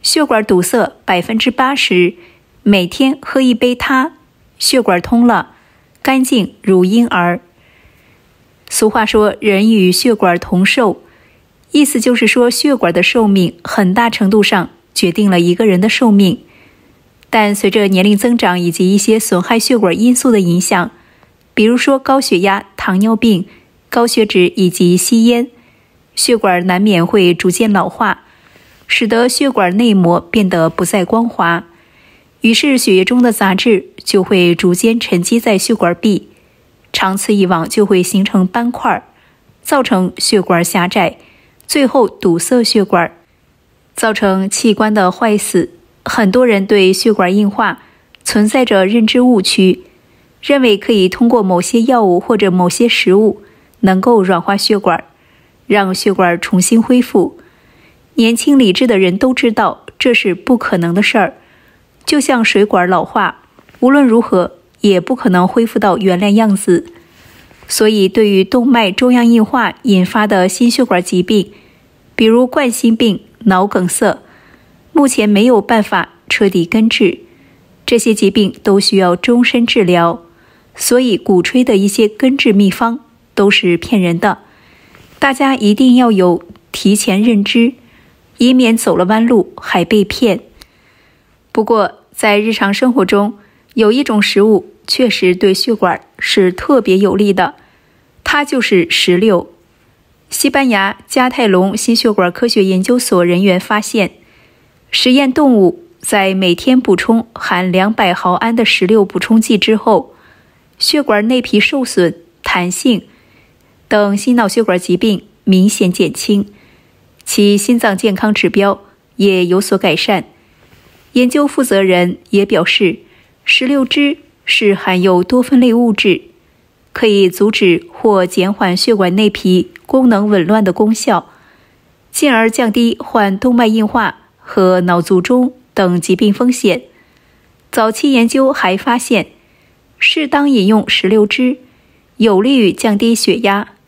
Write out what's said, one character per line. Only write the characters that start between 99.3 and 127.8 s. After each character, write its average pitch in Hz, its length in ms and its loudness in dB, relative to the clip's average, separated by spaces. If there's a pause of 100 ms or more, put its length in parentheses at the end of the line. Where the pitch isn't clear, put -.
西 - 220 -4
班 269 180 -2
牙 202 380 -2
加 254 240 -2
泰 247 180 -2
隆 185 260 2
心 233 220 -2
血 226 160 0
管 185 180 0
科 240 160 -4
学 220 160 0
研 190 200 0
究 240 160 0
所 185 260 0
人 175 180 0
员 190 180 2
发 214 200 -4
现， 214 320 -4 (800)
实 - 220 0
验 269 200 2
动 269 220 2
物 185 300 2 (160)
在 190 340 -2
每 185 200 0
天 254 260 0
补 202 160 0
充 226 380 0
含 185 360 -4
两 190 220 0
百 202 220 0
毫 180 180 -2
安 226 240 -2
的 233 80 0
石 - 220 0
榴 208 180 4
补 190 140 -8
充 226 220 2
剂 220 180 0
之 214 180 0
后， 202 380 -2 (640)
血 - 240 -2
管 214 260 -2
内 247 140 0
皮 208 180 0
受 262 240 -2
损、 - 380 -2 (200)
弹 180 280 -4
性 208 320 -2 (840)
等 208 280 0
心 240 180 -2
脑 233 140 0
血 226 140 -2
管 185 160 0
疾 175 180 -2
病 202 280 -2 (200)
明 190 240 4
显 190 240 -2
减 175 200 -2
轻， - 340 -2 (800)
其 202 340 2
心 233 200 0
脏 208 180 -2
健 202 180 -2
康 214 180 -2
指 196 160 -2
标 196 340 0 (340)
也 190 280 2
有 180 160 0
所 202 160 -2
改 185 180 0
善。 - 300 -2 (880)
研 247 160 2
究 294 180 0
负 277 160 -4
责 196 200 0
人 180 340 0 (140)
也 202 160 2
表 175 180 0
示， - 360 -2 (440)
石 - 220 -2
榴 269 180 0
汁 285 320 -2 (300)
是 202 280 0
含 185 260 -2
有 180 220 2
多 247 200 0
酚 240 180 2
类 240 140 2
物 240 180 2
质， 196 300 0 (720)
可 - 140 -2
以 202 220 4
阻 202 220 0
止 180 420 0